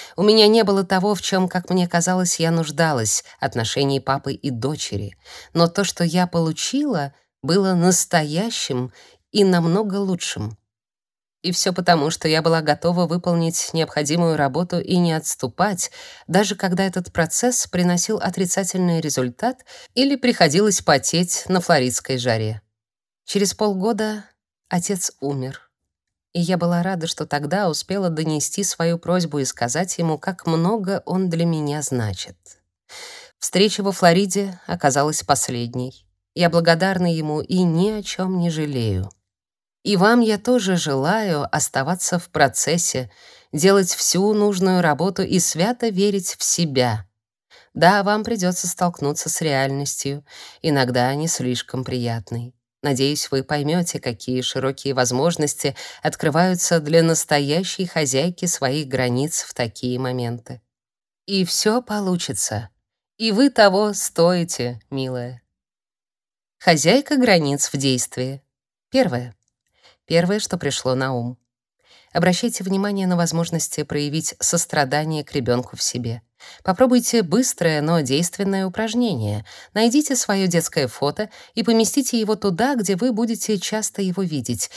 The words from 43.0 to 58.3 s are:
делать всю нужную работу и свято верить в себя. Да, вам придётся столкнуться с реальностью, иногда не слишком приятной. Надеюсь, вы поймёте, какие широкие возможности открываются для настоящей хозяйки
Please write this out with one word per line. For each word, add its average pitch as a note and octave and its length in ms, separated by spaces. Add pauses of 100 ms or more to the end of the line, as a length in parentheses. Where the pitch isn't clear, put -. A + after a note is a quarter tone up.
делать F#3 400
всю G3+ 400
нужную F#3+ 480
работу E3+ 420
и - 160
свято A3+ 480
верить G3 500
в - 60
себя. B2+ 640 (640)
Да, F#3+ 300
вам G#3 200
придётся F#3 440
столкнуться D#3 640
с - 120
реальностью, C#3 840 (360)
иногда C3 540
не D#3 120
слишком B2+ 580
приятной. A#2+ 680 (300)
Надеюсь, C#3 480
вы C3+ 120
поймёте, D3+ 560
какие B2+ 420
широкие C3+ 520
возможности C#3 840 (280)
открываются E3+ 760
для D#3 220
настоящей E3 840
хозяйки D#3+ 600